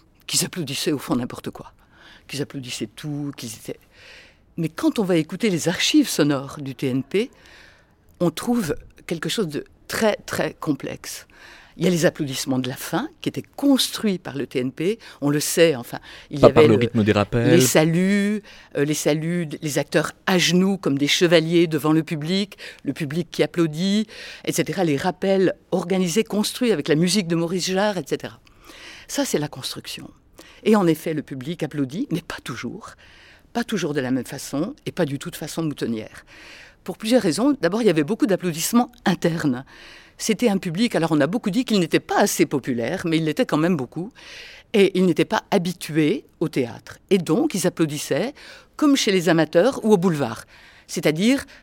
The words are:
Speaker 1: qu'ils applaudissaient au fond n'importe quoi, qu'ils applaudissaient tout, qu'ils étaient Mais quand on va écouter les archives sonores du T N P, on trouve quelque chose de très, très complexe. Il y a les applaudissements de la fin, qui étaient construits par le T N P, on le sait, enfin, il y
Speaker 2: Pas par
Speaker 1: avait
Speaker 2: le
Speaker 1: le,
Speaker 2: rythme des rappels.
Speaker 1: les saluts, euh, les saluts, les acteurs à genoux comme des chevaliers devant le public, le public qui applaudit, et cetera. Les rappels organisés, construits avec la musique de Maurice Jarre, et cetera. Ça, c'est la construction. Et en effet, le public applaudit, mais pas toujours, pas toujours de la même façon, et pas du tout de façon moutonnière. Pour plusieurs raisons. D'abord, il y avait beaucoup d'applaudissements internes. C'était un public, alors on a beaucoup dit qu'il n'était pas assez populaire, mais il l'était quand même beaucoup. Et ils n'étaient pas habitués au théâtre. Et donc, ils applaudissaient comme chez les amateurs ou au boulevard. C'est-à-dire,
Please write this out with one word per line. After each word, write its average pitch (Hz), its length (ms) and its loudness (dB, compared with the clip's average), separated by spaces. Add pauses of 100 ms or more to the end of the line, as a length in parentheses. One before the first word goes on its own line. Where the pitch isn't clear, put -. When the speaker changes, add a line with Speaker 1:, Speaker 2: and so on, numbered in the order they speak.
(280)
Speaker 1:
qu'ils - 160 0
applaudissaient 156 480 -4
au 147 60 0
fond - 180 -4
n'importe - 360 -6
quoi, - 200 -16 (560)
qu'ils 139 140 -6
applaudissaient 123 520 -8
tout, 147 440 -8
qu'ils 113 160 -12
étaient - 260 -14 (800)
Mais 160 120 -2
quand - 280 0
on 220 60 2
va 180 140 2
écouter 185 320 0
les 165 200 0
archives 277 400 2
sonores 139 520 0
du 135 120 -8
T 139 140 -4
N 127 160 0
P, 226 260 -2 (920)
on 170 120 2
trouve 240 440 -2 (300)
quelque 165 240 -6
chose 196 180 -2
de 143 160 -6 (240)
très, - 380 0
très - 300 -4
complexe. - 720 -6 (500)
Il 160 80 -2
y - 20 2
a 185 40 4
les 170 140 2
applaudissements 135 540 -2
de 127 80 -2
la 123 80 -6
fin, 214 320 -6 (140)
qui - 80 -6
étaient - 160 -8 (100)
construits 233 640 2
par 131 160 -12
le 135 100 -4
T - 140 -4
N 131 140 -2
P, 196 260 -2 (220)
on 143 80 2
le 147 100 2
sait, 160 380 4
enfin, 120 220 -10 (300)
il 147 100 -6
y - 20 -4
Speaker 2:
Pas 139 80 12
par 135 140 2
Speaker 1:
avait - 40 10
Speaker 2:
le 113 60 6
Speaker 1:
le, 101 80 4
Speaker 2:
rythme 113 240 2
des 104 80 6
rappels. 117 380 2
Speaker 1:
les 123 100 8
saluts, 190 840 2 (320)
euh, 143 80 0
les 147 100 0
saluts, 160 540 0 (140)
les 147 160 -4
acteurs - 340 0 (140)
à 185 120 4
genoux 180 400 4
comme 139 200 0
des 143 100 2
chevaliers 170 600 2
devant 151 260 0
le 160 100 2
public, 180 540 -4 (260)
le 143 80 -4
public 156 400 -6
qui - 120 0
applaudit, 170 640 -2 (360)
et - 80 -4
cetera. 156 320 -2
Les 147 140 2
rappels 190 560 0 (180)
organisés, 185 540 0
construits 214 480 0
avec 147 160 -2
la 151 60 4
musique 175 340 2
de 170 80 0
Maurice 170 340 -2
Jarre, 196 260 0
et 156 80 -4
cetera. 127 360 -8 (640)
Ça, - 160 -2
c'est 208 160 -2
la 147 80 -4
construction. - 600 -12 (560)
Et 220 100 6
en 202 100 4
effet, 160 280 0
le 151 80 -4
public 139 420 -8
applaudit, 147 480 -4
mais - 100 -2
pas - 220 -12
toujours, 113 460 -12 (640)
pas 240 100 -2
toujours 165 300 -4
de 147 80 0
la 123 100 -2
même 131 140 -2
façon, 151 500 -6 (100)
et - 60 -8
pas 175 140 -2
du 139 120 -4
tout - 120 -12
de - 80 -12
façon 165 260 -8
moutonnière. 117 640 -6 (580)
Pour 180 140 -12
plusieurs 220 240 2
raisons. 202 400 2
D'abord, 180 200 0
il 220 60 2
y - 20 6
avait 156 140 4
beaucoup 214 220 -2
d'applaudissements 180 640 0 (140)
internes. 160 580 0 (540)
C'était 226 320 0
un 196 80 2
public, 180 380 -2
alors 165 160 0
on 151 100 4
a 139 60 4
beaucoup 208 220 -2
dit 208 140 0
qu'il 214 160 0
n'était 165 200 2
pas 381 200 -2
assez 202 260 2
populaire, 127 600 -2
mais 160 120 2
il 160 80 0
l'était 156 200 0
quand 165 120 -2
même 165 200 2
beaucoup. 156 340 -8 (600)
Et 196 240 4
ils 185 80 4
n'étaient 165 200 4
pas - 260 -2
habitués 170 760 0 (160)
au 160 80 0
théâtre. 117 480 -6 (120)
Et 202 80 6
donc, 185 360 0
ils 180 140 0
applaudissaient 160 680 -2 (420)
comme 285 200 4
chez 220 160 0
les 185 180 2
amateurs 170 560 2
ou 220 80 4
au 202 40 8
boulevard. 147 480 0 (420)
C'est-à-dire, 190 580 0 (180)